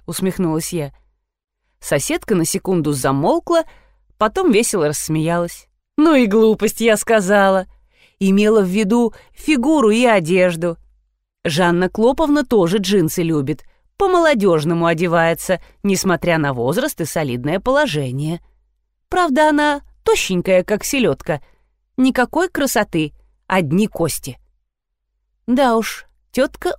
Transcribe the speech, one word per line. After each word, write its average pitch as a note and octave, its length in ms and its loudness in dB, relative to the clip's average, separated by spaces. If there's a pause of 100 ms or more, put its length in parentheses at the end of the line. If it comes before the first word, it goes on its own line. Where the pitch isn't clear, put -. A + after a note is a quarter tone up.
усмехнулась E3+ 680 -4
я. D3 200 -8 (840)
Соседка G#3 560 -2
на E3 100 0
секунду E3+ 460 -2
замолкла, D#3+ 720 0 (540)
потом C#4+ 340 0
весело G3 360 0
рассмеялась. D#3+ 800 -4 (300)
«Ну D#4 180 4
и B3+ 120 4
глупость, A3 540 2
я A3 160 2
сказала. G3 680 2 (540)
Имела G#3 420 4
в F#3 60 0
виду A3 460 0 (180)
фигуру C#4 580 2
и A#3 160 2
одежду. F3 720 0 (680)
Жанна F3 460 0
Клоповна D4 560 0
тоже G3 320 2
джинсы F#3 440 0
любит — D#3 420 -4 (340)
по-молодёжному G3 880 2
одевается, E3 720 0 (240)
несмотря F3+ 540 0
на C#3+ 160 -2
возраст D#3 480 -2
и D#3+ 40 -4
солидное C#3+ 540 -4
положение. D#3+ 840 -4 (680)
Правда, D#4 400 2
она D4 320 0 (220)
тощенькая, F#3 600 0
как G3+ 200 -4
селёдка. F#3 580 -2 (560)
Никакой B3+ 520 0
красоты, F3 640 -2 (340)
одни F#3 400 0
кости». - 520 -6 (1080)
Да A#3+ 300 2
уж, - 280 -6 (260)
тётка D#4 480 -2